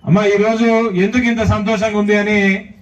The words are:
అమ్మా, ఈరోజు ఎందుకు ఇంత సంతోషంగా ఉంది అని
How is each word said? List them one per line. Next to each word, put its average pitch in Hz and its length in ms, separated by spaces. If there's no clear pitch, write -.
అమ్మా, 202 200
ఈరోజు 226 640
ఎందుకు 214 320
ఇంత 233 200
సంతోషంగా 208 560
ఉంది 208 180
అని 202 520